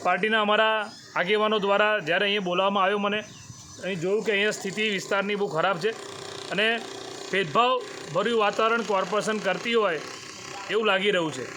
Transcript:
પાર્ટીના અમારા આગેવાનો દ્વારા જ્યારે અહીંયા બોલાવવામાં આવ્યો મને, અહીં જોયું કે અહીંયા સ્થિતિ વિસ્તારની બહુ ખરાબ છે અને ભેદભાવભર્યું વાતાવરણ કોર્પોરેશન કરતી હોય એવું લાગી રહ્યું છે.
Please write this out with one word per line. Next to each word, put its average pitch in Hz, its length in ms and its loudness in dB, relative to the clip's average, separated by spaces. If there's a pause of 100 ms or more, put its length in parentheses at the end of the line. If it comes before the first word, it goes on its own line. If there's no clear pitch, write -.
પાર્ટીના 202 380 2
અમારા 214 500 4 (240)
આગેવાનો 214 440 2
દ્વારા 202 400 4
જ્યારે 175 260 2
અહીંયા 202 160 0
બોલાવવામાં 190 420 2
આવ્યો 202 140 2
મને, 202 260 -2 (600)
અહીં 185 160 -4
જોયું 190 240 0
કે 202 80 0
અહીંયા 208 200 2
સ્થિતિ 202 380 -2
વિસ્તારની 196 460 -2
બહુ 202 120 -2
ખરાબ 165 320 0
છે 196 100 0 (640)
અને 220 280 2 (520)
ભેદભાવભર્યું 208 1080 0
વાતાવરણ 220 420 2
કોર્પોરેશન 196 560 0
કરતી 190 360 -2
હોય 196 260 2 (720)
એવું 214 160 0
લાગી 196 260 4
રહ્યું 165 220 0
છે. 123 120 -8 (120)